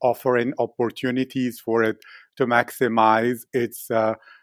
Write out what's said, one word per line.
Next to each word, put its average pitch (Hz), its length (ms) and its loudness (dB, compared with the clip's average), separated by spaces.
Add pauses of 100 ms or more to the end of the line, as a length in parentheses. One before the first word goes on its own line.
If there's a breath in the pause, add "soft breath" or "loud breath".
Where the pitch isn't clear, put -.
offering 123 580 0
opportunities 123 1000 -4
for 113 220 0
it 110 160 0 (380 loud breath)
to 135 100 0
maximize 117 920 2 (140)
its, 120 360 -4
uh, 110 240 2 (300 soft breath)